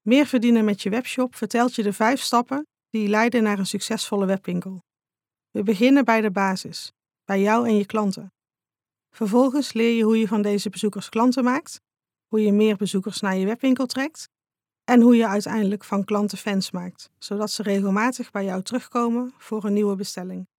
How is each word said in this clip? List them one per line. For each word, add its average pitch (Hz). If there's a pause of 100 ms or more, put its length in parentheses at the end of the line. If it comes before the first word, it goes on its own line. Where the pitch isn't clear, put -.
Meer 262
verdienen 233
met 202
je 202
webshop 254
vertelt 240
je 226
de 202
vijf 233
stappen 254 (220)
die 214
leiden 220
naar 202
een 190
succesvolle 202
webwinkel. 190 (640)
We 208
beginnen 240
bij 220
de 208
basis, 190 (320)
bij 196
jou 226
en 214
je 202
klanten. 208 (840)
Vervolgens 247
leer 233
je 226
hoe 226
je 220
van 208
deze 202
bezoekers 202
klanten 247
maakt, 247 (460)
hoe 220
je 208
meer 214
bezoekers 196
naar 190
je 190
webwinkel 254
trekt 269 (560)
en 247
hoe 240
je 226
uiteindelijk 202
van 202
klanten 202
fans 196
maakt, 180
zodat 208
ze 214
regelmatig 202
bij 196
jou 185
terugkomen 240
voor 214
een 208
nieuwe 202
bestelling. 185 (120)